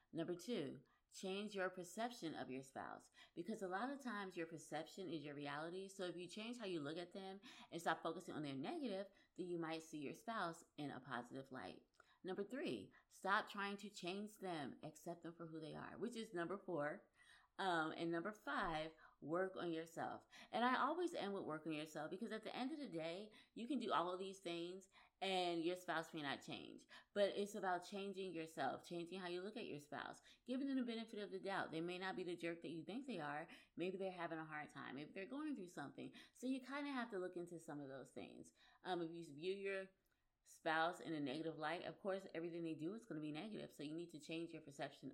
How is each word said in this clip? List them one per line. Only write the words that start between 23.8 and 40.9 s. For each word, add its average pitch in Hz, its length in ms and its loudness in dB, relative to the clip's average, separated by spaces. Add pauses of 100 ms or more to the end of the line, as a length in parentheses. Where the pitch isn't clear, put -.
do - 100 2
all 170 240 6
of 180 60 0
these 190 180 -4
things 175 460 -2 (380)
and 180 420 6
your 175 100 4
spouse 165 400 0
may 160 80 0
not 135 240 2
change. 73 400 -8 (300)
But 202 180 8
it's 202 220 0
about 180 260 4
changing 196 500 -2
yourself, 147 560 0
changing 170 300 -2
how 185 80 -2
you 175 160 0
look 214 140 -6
at 226 100 -2
your 147 140 -4
spouse, - 420 -6 (240)
giving 269 220 2
them 269 80 2
the 254 100 4
benefit 226 320 -2
of 196 140 -2
the 185 100 -4
doubt. 185 300 2
They 160 80 2
may 180 180 0
not 190 160 0
be 180 80 0
the 175 160 -2
jerk 170 240 0
that 156 80 -4
you 165 160 -4
think 254 220 -4
they 220 100 -2
are. 147 240 0 (340)
Maybe 180 220 2
they're 185 160 0
having 170 240 0
a 160 80 -2
hard 151 240 -4
time. 123 240 -4
Maybe 143 180 -4
they're 190 140 -4
going 285 300 0
through 180 180 -6
something. 135 360 -4 (280)
So 247 80 -2
you 262 140 2
kinda 277 340 -2
have 240 160 0
to 202 80 0
look 180 180 0
into 175 220 -4
some 147 220 -4
of 143 80 -6
those 135 260 -8
things. - 400 -8 (320)
Um, 175 160 4
if 165 80 0
you 170 240 -6
view 170 200 2
your 196 360 0 (560)
spouse 160 580 6